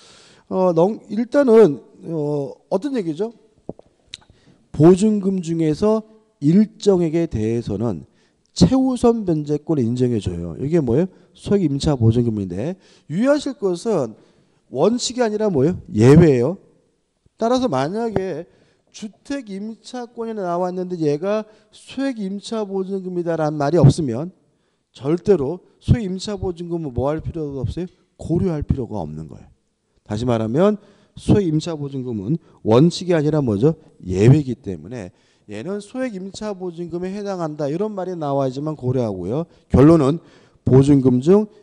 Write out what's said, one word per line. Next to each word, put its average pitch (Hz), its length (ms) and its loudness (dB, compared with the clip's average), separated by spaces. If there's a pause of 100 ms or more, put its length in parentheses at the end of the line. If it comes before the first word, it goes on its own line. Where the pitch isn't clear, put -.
(480)
어, 185 260 0
넘-, 180 340 2
일단은, 220 720 4 (240)
어, 147 480 -6 (160)
어떤 233 280 -4
얘기죠? 190 360 -6 (1400)
보증금 190 680 4
중에서 165 640 -2 (380)
일정액에 170 880 2
대해서는 110 760 -4 (480)
최우선 240 720 2
변제권을 151 580 -2
인정해줘요. 110 800 -2
이게 156 200 0
뭐예요? 135 260 2 (260)
소액 202 300 -2
임차 143 340 0
보증금인데 113 800 0 (320)
유의하실 269 460 0
것은 175 600 -4 (540)
원칙이 226 540 -2
아니라 214 260 -2
뭐예요? 156 320 0 (140)
예외예요. 139 640 6 (800)
따라서 247 320 0
만약에 190 800 -4 (440)
주택 220 600 -12
임차권이 226 840 -12
나왔는데 180 640 -4
얘가 165 460 -2 (260)
소액 269 480 -8
임차 202 460 -6
보증금이다라는 180 920 -4
말이 151 220 0
없으면 139 540 2 (600)
절대로 160 680 -2 (200)
소액 - 220 0
임차 190 340 -8
보증금은 170 560 -8
뭐 120 160 -4
할 156 120 -4
필요도 147 400 -10
없어요? 160 260 -8 (320)
고려할 170 440 -2
필요가 107 380 -4
없는 78 280 -10
거예요. 53 180 -20 (580)
다시 107 220 -6
말하면 127 500 2 (400)
소액 208 300 2
임차 160 300 -2
보증금은 131 600 -6 (260)
원칙이 165 520 4
아니라 151 260 0
뭐죠? 127 360 2 (280)
예외이기 120 520 4
때문에 92 560 -12 (380)
얘는 143 300 -10
소액 254 340 -8
임차 196 400 -12
보증금에 175 580 -10
해당한다 175 560 -6
이런 196 240 -4
말이 185 220 -8
나와야지만 143 600 -4
고려하고요. 120 680 -4 (260)
결론은 147 480 6 (460)
보증금 131 560 6
중 196 260 4 (160)